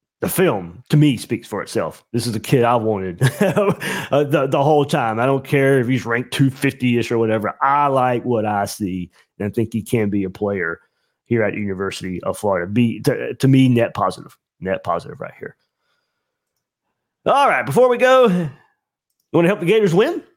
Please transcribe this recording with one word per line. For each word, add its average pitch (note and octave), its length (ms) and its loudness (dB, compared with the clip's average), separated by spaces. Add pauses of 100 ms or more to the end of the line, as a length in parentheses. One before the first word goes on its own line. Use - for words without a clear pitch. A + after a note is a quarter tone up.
(200)
the - 80 -4
film, G2+ 640 -2
to D3+ 80 4
me, D3 180 4
speaks - 320 -8
for G2 140 -8
itself. - 500 -6
This A#2+ 140 -2
is A#2 80 -4
the G#2+ 60 -4
kid B2 240 2
I A#2+ 120 4
wanted G2+ 460 -2
<laughs> C3 200 2
uh, F#3+ 840 0
the, C#3+ 260 0
the C#3 140 2
whole D3 200 4
time. A#2+ 360 -2
I B2 80 2
don't C3+ 180 0
care C3+ 340 2
if A#2 80 0
he's A#2 200 -2
ranked A#2 260 -2
two C3+ 160 2
fifty-ish B2+ 640 -2
or A#2 80 0
whatever. A2 420 -2
I C#3+ 240 2
like B2+ 400 0
what A2+ 180 -2
I G#2 220 -2
see, F#2 460 -8 (260)
and G#2 100 -4
I F#2+ 60 -8
think A2+ 200 -4
he A2 100 -4
can G#2+ 260 -2
be G2 140 -2
a F#2 80 -4
player F#2+ 500 -6 (440)
here A2+ 180 0
at G2+ 100 -2
University F#2+ 680 -6
of F#2 120 -4
Florida. F#2 300 -2
Be, A2 360 0
to, A#2+ 340 -2
to - 120 0
me, C3 220 6
net A#2 240 2
positive. - 420 -6 (240)
Net F#2 240 -6
positive - 380 -6
right - 160 -14
here. - 180 -16 (1700)
All C4+ 200 4
right, C3+ 160 0
before E3 240 4
we A#3+ 120 2
go, B3+ 260 6
you F3 240 0 (840)
wanna E3+ 160 4
help G3+ 100 0
the E3+ 80 -6
Gators G3+ 260 4
win? C#4+ 300 2 (120)